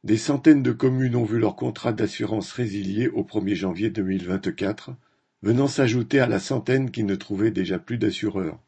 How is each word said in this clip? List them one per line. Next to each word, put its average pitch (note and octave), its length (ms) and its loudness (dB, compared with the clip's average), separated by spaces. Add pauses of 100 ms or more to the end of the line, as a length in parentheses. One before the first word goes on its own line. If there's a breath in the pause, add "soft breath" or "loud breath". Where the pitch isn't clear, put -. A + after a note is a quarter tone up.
Des A2 160 2
centaines C#3+ 440 6
de B2 100 2
communes B2+ 440 0
ont A#2+ 80 2
vu A2 140 -2
leur A2 180 0
contrat A#2+ 380 -4
d'assurance G#2+ 580 -4
résilié G#2 560 -2
au - 160 -2
premier G2 300 -2
janvier F#2 340 -2
deux G#2 140 -4
mille F#2+ 240 -2
vingt-quatre, F#2+ 640 -4 (500)
venant A#2+ 260 2
s'ajouter B2+ 540 2
à B2 60 4
la A2 120 0
centaine C3 520 0
qui A2+ 140 -4
ne G2 100 0
trouvaient G2+ 360 0
déjà F#2 280 -2
plus A#2 180 -8
d'assureurs. G2 720 -2